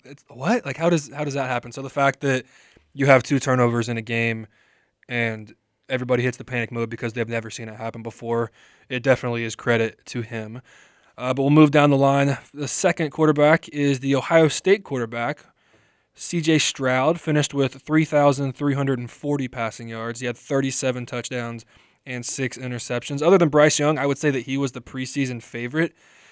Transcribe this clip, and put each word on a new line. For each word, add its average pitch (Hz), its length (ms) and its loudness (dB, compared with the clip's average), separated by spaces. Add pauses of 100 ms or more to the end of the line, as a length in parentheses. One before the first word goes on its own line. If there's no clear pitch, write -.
it's, 139 240 -20
what? 156 380 -4
Like, 139 100 -6
how 165 140 -2
does, 160 240 0
how 147 100 -10
does 139 120 -6
that 135 120 -4
happen? 123 240 -6
So 139 100 -12
the 135 80 -12
fact 139 300 0
that 131 260 -2 (480)
you 135 120 -2
have 131 180 8
two 139 160 0
turnovers 120 480 2
in 120 80 -6
a 113 60 -6
game 113 460 -4 (600)
and 110 480 -6 (320)
everybody 127 360 0
hits 127 140 -2
the - 60 -16
panic 117 280 -6
mode 117 180 -4
because 113 240 -8
they've 113 140 -4
never 113 220 -6
seen 113 180 -12
it 110 80 -14
happen 113 280 -10
before, 117 480 -4 (380)
it 127 140 -6
definitely 120 400 2
is 113 120 -8
credit 113 500 0
to 120 160 -8
him. 113 400 -10 (560)
Uh, 127 160 -2
but 131 80 -2
we'll 139 80 2
move 147 220 8
down 147 180 6
the 135 80 4
line. 139 400 2 (160)
The 143 140 -8
second 170 420 0
quarterback 151 600 4
is 143 300 0
the 135 160 0
Ohio 160 320 4
State 196 360 0
quarterback, 120 640 -6 (680)
C - 280 -6
J 156 180 4
Stroud, 131 600 0
finished 147 340 0
with 135 280 -2
three 156 240 2
thousand 143 480 2
three 143 200 -2
hundred 135 260 0
and 120 100 -10
forty 143 380 -4
passing 117 420 -8
yards. 113 320 -8
He 127 60 -4
had 120 100 -6
thirty-seven 131 680 -2
touchdowns 117 600 -8 (400)
and 123 200 -8
six - 320 -4
interceptions. 123 680 -6
Other 185 120 8
than 170 120 4
Bryce 147 300 6
Young, 147 180 2
I 131 80 -2
would 139 120 0
say 151 140 2
that 131 100 -2
he 131 160 -4
was 139 140 -2
the 127 100 -12
preseason 127 600 -4
favorite. 127 520 -4 (380)